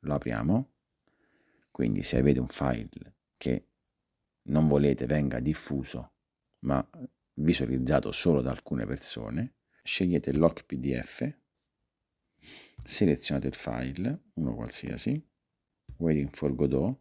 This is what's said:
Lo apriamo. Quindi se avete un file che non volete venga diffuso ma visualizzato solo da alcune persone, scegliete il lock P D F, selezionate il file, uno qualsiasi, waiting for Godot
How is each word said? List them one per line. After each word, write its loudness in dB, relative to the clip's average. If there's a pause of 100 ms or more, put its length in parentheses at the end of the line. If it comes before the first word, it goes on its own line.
Lo -2
apriamo. 0 (960)
Quindi 0
se 0
avete 6
un -2
file -6 (200)
che -2 (800)
non 4
volete 4
venga 0
diffuso -4 (460)
ma -2 (440)
visualizzato 2
solo 4
da -2
alcune -6
persone, -6 (280)
scegliete 0
il 0
lock 4
P -8
D -2
F, -6 (1500)
selezionate 0
il -6
file, -6 (140)
uno -2
qualsiasi, -6 (760)
waiting 2
for -2
Godot 2